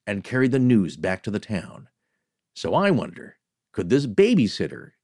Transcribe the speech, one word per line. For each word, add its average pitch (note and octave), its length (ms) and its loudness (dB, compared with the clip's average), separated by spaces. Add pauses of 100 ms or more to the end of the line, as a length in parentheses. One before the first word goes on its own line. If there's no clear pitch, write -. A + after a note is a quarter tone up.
and G2+ 180 -6
carried B2+ 280 0
the C3+ 60 2
news A#2 380 4
back F#2 280 -4
to A2+ 60 -6
the G#2 80 -4
town." - 500 -10 (640)
So - 180 -6
I F#3+ 180 2
wonder, - 460 -4 (360)
could F2+ 180 -4
this C#3+ 160 2
babysitter, A2 840 0 (120)